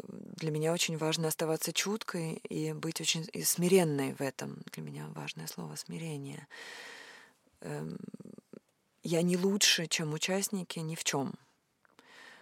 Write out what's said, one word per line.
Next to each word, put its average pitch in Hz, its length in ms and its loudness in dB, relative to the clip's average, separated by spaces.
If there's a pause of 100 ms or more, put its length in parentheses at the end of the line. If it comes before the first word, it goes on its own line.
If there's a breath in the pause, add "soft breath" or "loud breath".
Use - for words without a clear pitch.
для - 440 -6
меня 151 200 4
очень 170 260 2
важно 160 300 2
оставаться 160 460 0
чуткой 180 600 0
и 156 360 -2
быть 156 300 -4
очень 160 320 0
и 165 100 -4
смиренной 156 720 6
в 135 80 -4
этом. 139 380 -4 (140)
Для - 100 -8
меня 73 320 -8
важное 78 320 -8
слово 151 280 -8
смирение. 151 720 -8 (1120 loud breath)
Эм, 147 360 -6 (1040)
я 165 200 2
не 180 160 4
лучше, 196 500 4
чем 156 260 0
участники, 190 640 0
ни 160 160 -4
в - 80 -4
чём. 139 300 0 (1080 loud breath)